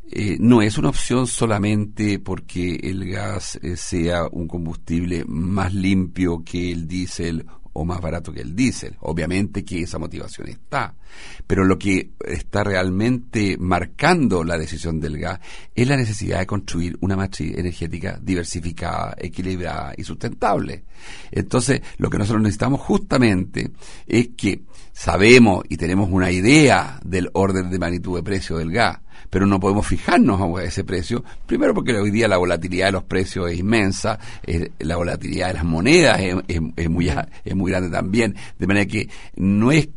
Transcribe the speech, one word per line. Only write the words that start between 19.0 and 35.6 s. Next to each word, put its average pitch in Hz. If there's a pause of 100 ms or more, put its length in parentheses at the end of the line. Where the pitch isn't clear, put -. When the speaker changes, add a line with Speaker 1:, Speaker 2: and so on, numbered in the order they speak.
Speaker 1:
equilibrada 87
y -
sustentable. - (460)
Entonces, 123 (160)
lo -
que -
nosotros 107
necesitamos 113
justamente 117 (340)
es 120
que - (300)
sabemos 98
y 82
tenemos 90
una 92
idea 107
del 87
orden 95
de 92
magnitud 87
de 85
precio 92
del 82
gas, 98 (340)
pero 95
no 98
podemos 101
fijarnos 101
a 90
ese 85
precio, 95 (240)
primero 269
porque 123
hoy 101
día 110
la 98
volatilidad 90
de 101
los 95
precios 92
es 85
inmensa, 107 (240)
es, 85
la 85
volatilidad 87
de 92
las 78